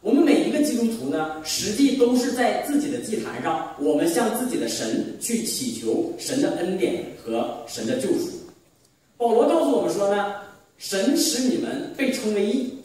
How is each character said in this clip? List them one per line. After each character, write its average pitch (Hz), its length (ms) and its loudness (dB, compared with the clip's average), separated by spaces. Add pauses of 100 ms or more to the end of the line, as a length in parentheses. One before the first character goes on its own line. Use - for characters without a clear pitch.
我 208 120 2
们 311 100 6
每 320 220 6
一 - 80 -2
个 294 100 2
基 247 140 2
督 233 100 2 (100)
徒 - 140 -6
呢， 156 320 -4
实 - 300 -4
际 269 240 4
都 247 180 6
是 - 160 2
在 233 320 0
自 285 180 0
己 - 80 -2
的 - 100 -4
祭 220 180 -4
坛 - 260 -6
上， - 380 -4
我 294 160 2
们 330 120 2
向 233 300 0
自 254 80 -2
己 - 100 -2
的 - 120 -2
神 - 520 -4
去 - 220 -2
祈 123 300 -4
求 113 460 -2
神 - 220 -2
的 - 120 2
恩 175 260 -2
典 - 260 0 (160)
和 - 460 -4
神 - 180 -10
的 - 140 0
救 202 120 -2
赎。 - 180 0 (920)
保 233 140 2
罗 269 160 4
告 320 160 4
诉 277 80 2
我 208 100 2
们 170 100 0
说 202 220 2
呢， 202 200 -2 (440)
神 214 380 0
使 254 320 2
你 - 100 2
们 262 380 -4
被 262 160 0
称 214 200 -2
为 208 140 2
义 247 380 -2